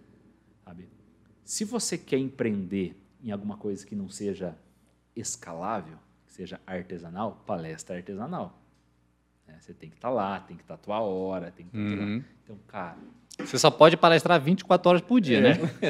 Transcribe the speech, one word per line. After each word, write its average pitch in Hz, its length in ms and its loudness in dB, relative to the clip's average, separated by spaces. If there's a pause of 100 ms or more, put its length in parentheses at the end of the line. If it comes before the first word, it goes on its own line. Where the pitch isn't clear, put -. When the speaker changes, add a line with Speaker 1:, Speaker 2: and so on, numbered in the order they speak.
(640)
Speaker 1:
sabe? 90 240 -18 (560)
Se - 200 -6
você 208 320 -4
quer 143 220 -2
empreender 101 800 -2 (260)
em 117 80 -8
alguma 101 260 -8
coisa 101 300 -8
que - 80 -12
não 98 140 -8
seja 92 480 -6 (580)
escalável, 104 840 -8 (300)
que - 60 -20
seja 92 340 -14
artesanal, 90 800 -10
palestra 82 500 -8
artesanal. 101 640 -10 (840)
Né? 78 140 -20
Você - 120 -20
tem 80 180 -20
que - 60 -20
tá 117 140 -8
lá, 98 300 -2
tem - 160 -16
que - 80 -20
tá 85 100 -16
a - 40 -12
tua 104 220 -6
hora, 92 500 -4
tem 87 160 -20
que 92 60 -18
tá 110 60 -8
Speaker 2:
Uhum. 104 400 -4
Speaker 1:
lá. 143 60 -8 (200)
Então, 104 220 -20
cara, 90 320 -12 (400)
Speaker 2:
Você - 200 -6
só 143 120 6
pode 160 260 10
palestrar 165 440 6
vinte 165 200 2
e - 40 -16
quatro 180 260 6
horas 175 100 6
por 247 200 2
dia, 131 180 4
Speaker 1:
É, - 20 6
Speaker 2:
né? 156 180 6 (120)
Speaker 1:
<laughs> - 80 -12 (120)